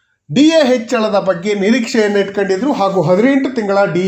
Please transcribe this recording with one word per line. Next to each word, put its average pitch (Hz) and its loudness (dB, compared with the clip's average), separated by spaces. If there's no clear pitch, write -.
ಡಿ 277 6
ಎ 320 4
ಹೆಚ್ಚಳದ 220 -2
ಬಗ್ಗೆ 185 -2
ನಿರೀಕ್ಷೆಯನ್ನು 220 0
ಇಟ್ಕೊಂಡಿದ್ರು 196 -2
ಹಾಗೂ 190 0
ಹದಿನೆಂಟು 269 2
ತಿಂಗಳ 196 -2
ಡಿ 180 -2